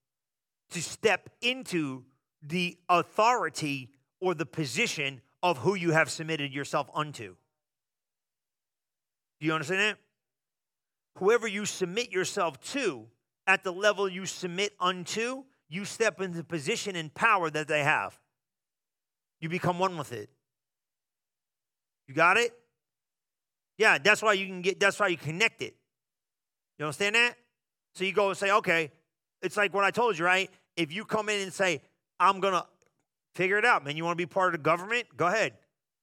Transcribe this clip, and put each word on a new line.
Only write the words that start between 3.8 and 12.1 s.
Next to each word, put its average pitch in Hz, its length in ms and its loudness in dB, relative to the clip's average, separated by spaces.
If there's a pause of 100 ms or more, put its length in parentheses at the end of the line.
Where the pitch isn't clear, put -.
or 185 140 0
the 156 120 -4
position 139 760 -4 (200)
of 175 180 2
who 185 160 2
you 170 160 0
have 156 180 4
submitted 156 440 -6
yourself 143 400 -6
unto. 135 420 -8 (2000)
Do 151 80 -4
you 160 60 0
understand 160 280 -2
that? 208 160 0 (1200)
Whoever 220 280 4
you 202 180 -4
submit 185 460 -4